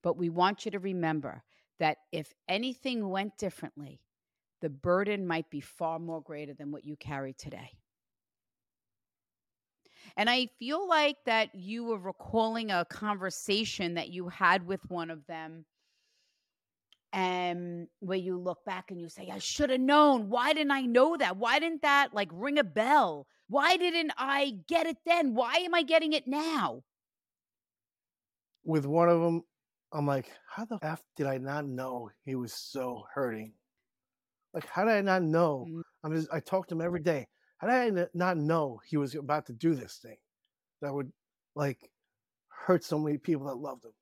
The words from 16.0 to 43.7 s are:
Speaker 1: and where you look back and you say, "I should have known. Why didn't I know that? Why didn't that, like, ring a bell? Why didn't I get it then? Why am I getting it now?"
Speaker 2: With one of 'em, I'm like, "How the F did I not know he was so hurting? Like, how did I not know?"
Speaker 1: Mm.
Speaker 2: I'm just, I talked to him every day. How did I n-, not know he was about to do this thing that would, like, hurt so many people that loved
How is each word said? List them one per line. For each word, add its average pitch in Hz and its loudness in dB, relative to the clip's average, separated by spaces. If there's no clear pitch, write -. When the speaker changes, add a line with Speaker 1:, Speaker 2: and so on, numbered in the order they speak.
Speaker 1:
and 175 -2
where 190 -2
you 180 -2
look 180 -6
back 185 -8
and 180 -10
you 170 -10
say, 180 -16
"I 190 -8
should 285 -2
have 254 0
known. 269 6
Why 240 2
didn't 302 0
I 269 2
know 254 6
that? 196 0
Why 240 2
didn't 330 -2
that, 285 4
like, 202 0
ring 269 -2
a 277 6
bell? 202 2
Why 285 4
didn't 339 0
I 269 0
get 330 2
it 285 -4
then? 330 4
Why 240 2
am 349 2
I 339 4
getting 311 4
it 302 0
now?" 269 -2
Speaker 2:
With 156 2
one 170 4
of 170 6
'em, 170 2
I'm 147 -2
like, 139 0
"How 220 -10
the 220 -8
F 160 -6
did 143 -2
I 135 -2
not 143 -6
know 123 -8
he 135 -6
was 123 -6
so 127 -8
hurting? 110 -6
Like, 165 -6
how 185 -2
did 226 4
I 202 4
not 190 2
know?" 160 2
Speaker 1:
Mm. 165 -8
Speaker 2:
I'm 156 -4
just, 160 -2
I 160 -2
talked 190 -2
to 180 -4
him 160 -2
every 175 -2
day. 143 0
How 180 -6
did 247 4
I 247 2
n-, 180 0
not 180 2
know 151 0
he 156 -2
was 139 0
about 147 -2
to 131 -14
do 156 2
this 123 -10
thing - -20
that 143 -4
would, 139 -6
like, 139 -4
hurt 180 2
so 151 -2
many 151 0
people 147 -2
that 131 -8
loved 131 -10